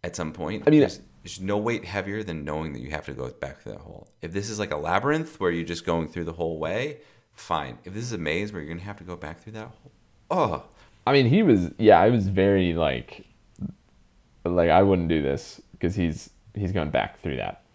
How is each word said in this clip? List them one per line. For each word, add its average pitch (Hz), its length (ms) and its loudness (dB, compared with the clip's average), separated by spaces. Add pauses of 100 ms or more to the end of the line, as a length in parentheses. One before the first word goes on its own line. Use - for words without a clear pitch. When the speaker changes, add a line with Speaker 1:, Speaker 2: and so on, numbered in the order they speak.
Speaker 1:
at 85 100 -8
some 80 180 -6
point. 90 340 -8
Speaker 2:
I 151 40 6
mean, 151 100 8
Speaker 1:
There's, - 200 2 (240)
there's 92 160 -14
no 101 180 -2
weight 110 260 -4
heavier 98 380 -6
than 80 220 -8
knowing 76 300 -6
that 60 60 -10
you 65 120 -10
have 76 140 -10
to 69 60 -10
go 65 160 -8
back - 320 -12
through 55 120 -14
that - 80 -14
hole. - 280 -20 (140)
If 82 100 -10
this 98 160 -6
is 104 120 -8
like 101 100 -4
a 76 60 -4
labyrinth 104 640 -2
where 90 100 2
you're 85 160 -4
just 85 180 -8
going 82 240 -2
through 87 160 -8
the 82 80 -8
whole 82 260 -6
way, 113 400 -6 (360)
fine. 69 500 -8
If 92 80 -14
this 110 120 -8
is 123 80 -8
a 98 60 -8
maze 87 340 -4
where 107 100 -10
you're 78 100 -12
gonna 87 140 -12
have 101 120 -14
to 85 60 -20
go 90 120 -12
back 87 240 -14
through 110 140 -20
that 110 120 -14 (160)
hole, - 100 -20 (380)
oh. 123 320 -2 (460)
Speaker 2:
I 131 40 4
mean, 139 140 6
he 170 160 6
was, 104 360 4
yeah, 104 220 10
I 107 100 6
was 104 180 2
very, 95 460 4
like, 71 500 -2 (1200)
like, 85 260 2
I 90 120 8
wouldn't 92 260 4
do 80 140 2
this - 380 -4 (200)
'cause 90 160 0
he's, 82 340 -2 (240)
he's 95 180 -4
going 78 180 -2
back - 300 -2
through 69 160 -6
that 50 260 -8 (120)